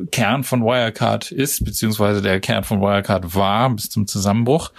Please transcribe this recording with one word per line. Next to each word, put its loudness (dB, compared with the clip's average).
Kern 0
von 0
Wirecard 0
ist, -2
beziehungsweise 0
der 0
Kern -2
von -2
Wirecard 0
war 2
bis -6
zum -2
Zusammenbruch. 0